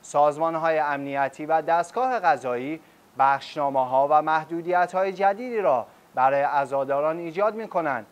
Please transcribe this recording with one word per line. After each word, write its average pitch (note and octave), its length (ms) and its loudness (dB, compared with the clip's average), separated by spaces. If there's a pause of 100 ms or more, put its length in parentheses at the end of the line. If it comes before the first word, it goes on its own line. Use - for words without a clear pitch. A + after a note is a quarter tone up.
سازمان‌های D#3 760 2
امنیتی C#3 640 -4
و D#3+ 160 2
دستگاه F3 580 0
قضایی C3+ 640 -2 (380)
بخشنامه‌ها C3+ 880 2
و D3+ 120 6
محدودیت‌های F3 920 0
جدیدی G3+ 480 -2
را B2+ 260 2 (280)
برای C3+ 260 4
عزاداران C#3 760 0
ایجاد F3+ 380 -2
می‌کنند D#3+ 560 -4